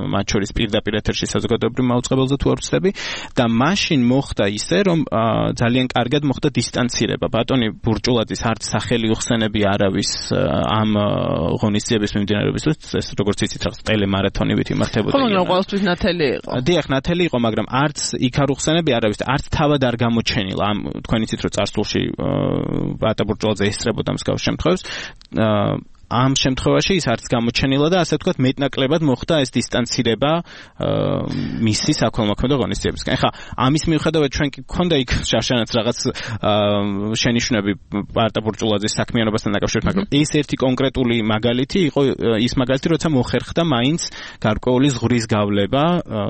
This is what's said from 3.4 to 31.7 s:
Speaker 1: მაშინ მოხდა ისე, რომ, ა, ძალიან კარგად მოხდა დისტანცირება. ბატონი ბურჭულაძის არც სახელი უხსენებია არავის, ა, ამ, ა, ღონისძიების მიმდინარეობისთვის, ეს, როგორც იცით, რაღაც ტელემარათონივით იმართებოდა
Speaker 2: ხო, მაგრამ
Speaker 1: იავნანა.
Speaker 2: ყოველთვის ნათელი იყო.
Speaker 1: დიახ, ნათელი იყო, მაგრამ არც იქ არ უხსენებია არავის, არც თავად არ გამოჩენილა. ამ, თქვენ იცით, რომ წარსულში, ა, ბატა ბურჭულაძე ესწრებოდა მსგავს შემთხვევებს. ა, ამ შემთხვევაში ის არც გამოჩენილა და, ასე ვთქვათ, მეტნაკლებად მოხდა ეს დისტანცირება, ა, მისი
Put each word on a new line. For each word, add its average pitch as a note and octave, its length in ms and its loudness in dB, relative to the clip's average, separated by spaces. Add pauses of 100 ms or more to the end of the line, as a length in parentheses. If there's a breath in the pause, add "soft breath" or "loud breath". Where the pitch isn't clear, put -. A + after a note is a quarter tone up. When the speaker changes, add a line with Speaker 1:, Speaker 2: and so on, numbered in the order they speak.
Speaker 1:
მაშინ C3+ 560 2
მოხდა B2 440 2
ისე, G#2 340 0
რომ, F3+ 260 2
ა, A2 160 0 (280)
ძალიან A#2+ 380 2
კარგად B2+ 340 0
მოხდა D3 260 0
დისტანცირება. A#2+ 800 0
ბატონი A#2 420 0
ბურჭულაძის A2 720 0
არც A2+ 200 -2
სახელი A2+ 460 0
უხსენებია A2 600 0
არავის, G2 440 2 (140)
ა, F#2 180 0 (220)
ამ, G#2+ 260 2
ა, G#2 140 4 (480)
ღონისძიების G#2 580 0
მიმდინარეობისთვის, G#2 640 0 (140)
ეს, - 200 -2
როგორც G2+ 280 -2
იცით, - 240 -4
რაღაც - 180 -4
ტელემარათონივით G2+ 880 0
იმართებოდა G#2 440 0
Speaker 2:
ხო, - 40 2
მაგრამ C4 160 2
Speaker 1:
იავნანა. F#3 160 2
Speaker 2:
ყოველთვის F#3+ 340 0
ნათელი F3 480 0
იყო. - 280 -4
Speaker 1:
დიახ, D3 280 2
ნათელი E3+ 380 0
იყო, C#3 160 0
მაგრამ A2 280 2
არც C#3+ 300 0 (160)
იქ B2 200 0
არ C#3 160 2
უხსენებია D#3 460 0
არავის, A2 260 0
არც C#3 240 0
თავად D3 340 2
არ A#2+ 160 2
გამოჩენილა. A2 640 0
ამ, G#2 160 0 (200)
თქვენ - 240 0
იცით, A2 180 -4
რომ F2+ 120 -2
წარსულში, G2+ 580 -2
ა, - 180 -4 (680)
ბატა A2 280 0
ბურჭულაძე G2+ 460 0
ესწრებოდა - 420 -2
მსგავს - 300 -2
შემთხვევებს. D3+ 400 0 (520 loud breath)
ა, G#2+ 440 2 (280)
ამ C3 260 2
შემთხვევაში C#3+ 640 2
ის E3 100 0
არც A#2 240 -2
გამოჩენილა C3+ 600 2
და, F3+ 100 2
ასე D#3+ 180 0
ვთქვათ, F3 220 -2
მეტნაკლებად C3+ 640 2
მოხდა C#3+ 400 2
ეს B2 80 -4
დისტანცირება, A#2 800 0
ა, - 560 -6 (680)
მისი A2+ 380 0